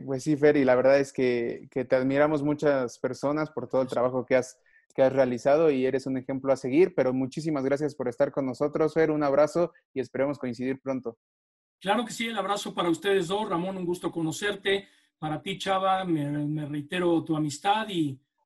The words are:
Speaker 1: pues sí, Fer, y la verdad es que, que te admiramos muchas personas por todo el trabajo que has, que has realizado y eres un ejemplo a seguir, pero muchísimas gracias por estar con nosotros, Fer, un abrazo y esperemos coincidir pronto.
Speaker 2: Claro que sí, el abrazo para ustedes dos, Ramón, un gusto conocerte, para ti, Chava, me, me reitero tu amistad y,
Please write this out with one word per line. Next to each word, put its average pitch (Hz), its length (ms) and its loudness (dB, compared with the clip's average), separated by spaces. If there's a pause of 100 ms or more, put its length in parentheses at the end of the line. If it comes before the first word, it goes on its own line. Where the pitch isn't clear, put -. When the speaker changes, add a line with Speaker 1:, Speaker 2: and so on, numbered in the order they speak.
Speaker 1:
pues 131 200 -6
sí, 156 140 0
Fer, 147 200 6
y 135 80 4
la 127 100 6
verdad 135 240 6
es 139 140 -4
que, 120 560 -2
que 127 160 -4
te 131 100 0
admiramos 139 460 2
muchas 143 580 0
personas 143 520 -4
por 123 160 -8
todo 131 140 0
el 127 60 -2
trabajo 127 380 -2
que 131 100 2
has, 123 220 0 (380)
que 135 80 4
has 131 100 4
realizado 139 560 4
y 131 160 2
eres 131 220 -2
un 131 100 -2
ejemplo 135 340 -2
a 135 60 2
seguir, 160 380 2
pero 127 180 2
muchísimas 135 500 -2
gracias 139 300 -2
por 123 140 -6
estar 135 240 0
con 139 140 -4
nosotros, 147 480 -2
Fer, 156 180 2
un 151 120 0
abrazo 147 500 2 (200)
y 131 60 -6
esperemos 135 400 -2
coincidir 127 420 -6
pronto. 127 360 -6 (640)
Speaker 2:
Claro 214 240 0
que 220 80 -10
sí, 226 140 -6
el 233 100 -6
abrazo 202 380 -4
para 175 160 0
ustedes 185 380 0
dos, 202 200 -2
Ramón, 185 300 -4
un 180 80 -6
gusto 175 260 -4
conocerte, 196 760 -2 (320)
para 156 240 -6
ti, 190 160 -6
Chava, 190 460 0
me, 156 220 0 (200)
me 151 180 -4
reitero 165 580 -2
tu 160 120 -2
amistad 202 520 0
y, 156 320 -4 (260)